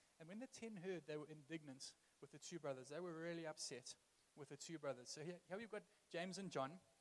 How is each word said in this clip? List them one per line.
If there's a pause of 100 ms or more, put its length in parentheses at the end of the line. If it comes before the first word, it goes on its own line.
(180)
And
when
the
ten
heard,
they
were
indignant (260)
with
the
two
brothers.
They
were
really
upset (420)
with
the
two
brothers.
So
here,
here
we've
got (280)
James
and
John, (220)